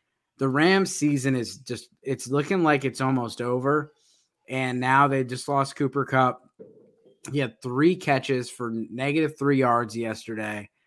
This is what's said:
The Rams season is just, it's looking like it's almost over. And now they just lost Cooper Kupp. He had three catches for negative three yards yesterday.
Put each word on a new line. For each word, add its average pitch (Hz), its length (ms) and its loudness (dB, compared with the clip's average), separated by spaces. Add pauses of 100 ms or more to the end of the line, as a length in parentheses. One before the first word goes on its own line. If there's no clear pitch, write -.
(380)
The 135 100 0
Rams 185 480 4
season 139 400 2
is 117 220 -6
just, 123 320 -12 (120)
it's 135 260 -6
looking 147 340 0
like 147 240 2
it's 120 160 -4
almost 127 400 -2
over. 135 500 0 (560)
And 127 320 -4
now 131 280 4
they 135 160 0
just 127 220 -10
lost 139 300 0
Cooper 139 300 -2
Kupp. 127 340 0 (880)
He 139 80 -4
had 127 220 -4
three 147 360 2
catches 131 520 0
for 117 240 -8
negative 139 640 -2
three 139 200 4
yards 117 360 2
yesterday. 107 760 -6 (160)